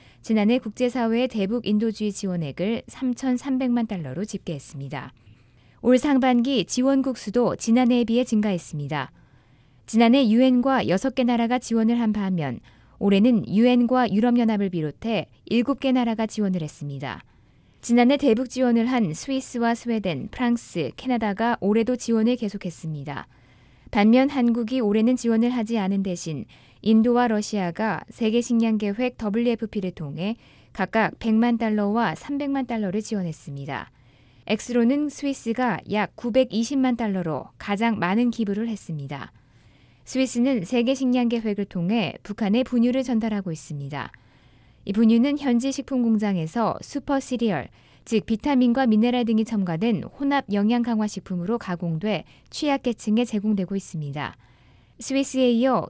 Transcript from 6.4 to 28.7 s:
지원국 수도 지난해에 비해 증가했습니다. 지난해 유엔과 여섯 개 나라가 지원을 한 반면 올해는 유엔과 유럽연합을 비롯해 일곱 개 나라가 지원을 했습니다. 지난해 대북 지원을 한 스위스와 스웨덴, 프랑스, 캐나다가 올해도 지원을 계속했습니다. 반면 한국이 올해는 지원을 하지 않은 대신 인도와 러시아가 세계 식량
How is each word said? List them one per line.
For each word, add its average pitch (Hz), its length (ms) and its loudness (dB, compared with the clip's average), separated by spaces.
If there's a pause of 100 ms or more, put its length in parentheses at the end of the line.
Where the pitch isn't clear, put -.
지원국 269 520 0
수도 214 380 0
지난해에 240 480 2
비해 233 220 2
증가했습니다. 160 840 -2 (720)
지난해 233 440 6
유엔과 247 600 4
여섯 226 260 0
개 262 80 0
나라가 233 340 2
지원을 226 440 0
한 220 100 0
반면 180 480 -2 (400)
올해는 202 480 4
유엔과 240 640 4
유럽연합을 220 580 2
비롯해 175 580 -4 (180)
일곱 233 340 0
개 262 140 0
나라가 226 340 0
지원을 190 340 -2
했습니다. 139 600 -10 (580)
지난해 240 360 4
대북 247 320 2
지원을 240 380 2
한 233 260 0
스위스와 240 600 -2
스웨덴, 202 580 -4
프랑스, 233 680 -2
캐나다가 226 640 0
올해도 220 340 2
지원을 233 400 2
계속했습니다. 160 920 -8 (640)
반면 240 400 6
한국이 240 520 0
올해는 220 340 2
지원을 233 340 2
하지 233 300 -2
않은 196 240 0
대신 175 400 -6 (380)
인도와 233 480 4
러시아가 208 800 -2
세계 233 320 0
식량 226 360 2